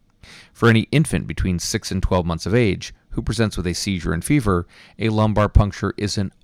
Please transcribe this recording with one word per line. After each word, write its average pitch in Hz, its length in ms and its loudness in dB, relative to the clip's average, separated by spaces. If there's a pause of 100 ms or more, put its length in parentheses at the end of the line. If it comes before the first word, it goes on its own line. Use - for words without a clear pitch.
(520)
For - 160 4
any 113 220 4
infant 143 360 0
between 90 320 -2
six - 320 -6
and 95 120 -2
twelve 90 240 0
months 82 180 -4
of 90 100 -4
age 107 380 0 (180)
who - 120 -6
presents 110 340 -2
with 90 100 -4
a 90 60 -2
seizure 85 400 -4
and 82 120 -4
fever, 104 420 0 (320)
a 110 100 -2
lumbar 107 400 2
puncture 98 480 2
is 104 220 -4
an 98 140 -4 (120)